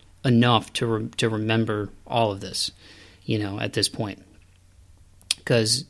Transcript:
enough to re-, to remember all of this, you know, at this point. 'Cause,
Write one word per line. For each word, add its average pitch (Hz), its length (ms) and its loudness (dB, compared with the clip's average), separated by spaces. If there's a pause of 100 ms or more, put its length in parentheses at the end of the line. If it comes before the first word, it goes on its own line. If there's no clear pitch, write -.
(240)
enough 120 500 4
to 120 120 -2
re-, 113 300 -2
to 117 120 0
remember 110 640 0 (160)
all 117 240 0
of 98 100 -6
this, - 300 -6 (540)
you 113 140 -2
know, 104 200 -6
at 110 140 -6
this 104 160 -2
point. - 340 -8 (1200)
'Cause, 117 460 0